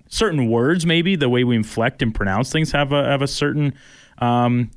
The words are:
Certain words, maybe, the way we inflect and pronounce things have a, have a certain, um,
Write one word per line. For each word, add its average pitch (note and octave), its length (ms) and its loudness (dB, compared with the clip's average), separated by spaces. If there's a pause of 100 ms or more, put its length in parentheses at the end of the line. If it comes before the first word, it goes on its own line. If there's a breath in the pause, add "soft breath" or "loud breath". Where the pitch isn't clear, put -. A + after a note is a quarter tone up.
Certain D#3 400 0
words, D3 380 2
maybe, E3+ 300 2
the C#3+ 120 0
way B2 140 2
we A#2+ 140 2
inflect A2+ 460 -2
and A2 120 -2
pronounce G2+ 380 -2
things D#3+ 180 0
have C#3+ 220 0
a, C#3+ 120 2
have C3+ 160 0
a C#3 60 0
certain, C#3+ 480 -2 (440 loud breath)
um, A#2+ 580 0